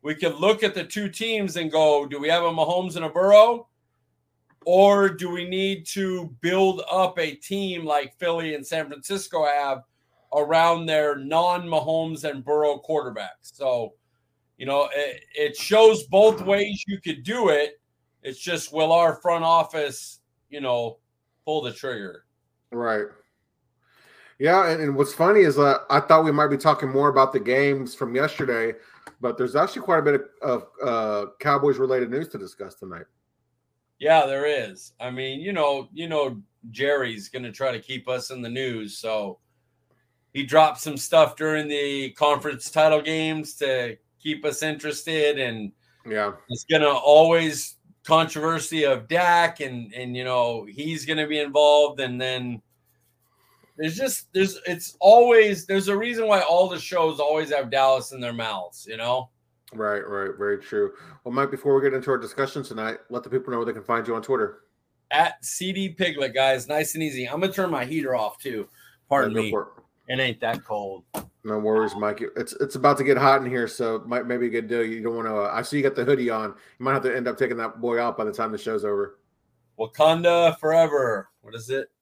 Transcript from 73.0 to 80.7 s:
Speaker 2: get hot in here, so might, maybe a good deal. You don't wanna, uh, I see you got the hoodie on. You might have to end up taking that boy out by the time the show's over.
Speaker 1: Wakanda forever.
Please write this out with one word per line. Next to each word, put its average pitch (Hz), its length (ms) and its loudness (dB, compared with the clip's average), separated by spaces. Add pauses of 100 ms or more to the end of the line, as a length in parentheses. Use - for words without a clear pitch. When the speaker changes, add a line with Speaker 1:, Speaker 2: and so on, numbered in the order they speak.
Speaker 2:
get 139 100 4
hot 135 260 4
in 127 80 -6
here, 120 200 -2
so 113 360 -4
might, 120 200 -4
maybe 120 220 -2
a - 20 0
good 110 180 -4
deal. 117 160 -2
You 113 180 -6
don't 117 140 -4
wanna, 113 180 -4 (100)
uh, 101 100 -2
I 120 80 -2
see 143 160 -4
you 139 60 0
got 135 120 0
the 127 80 -2
hoodie 123 280 2
on. 110 180 -4
You - 340 -18
might 135 100 0
have 135 100 0
to 123 120 0
end 123 140 -2
up 117 80 -8
taking 123 200 -2
that 113 220 -8
boy 120 220 -2
out 117 160 -2
by 110 80 -4
the 107 80 -6
time 110 180 -4
the 107 60 -8
show's 107 260 -4
over. 101 360 -4 (600)
Speaker 1:
Wakanda 165 800 2
forever. 147 720 2 (120)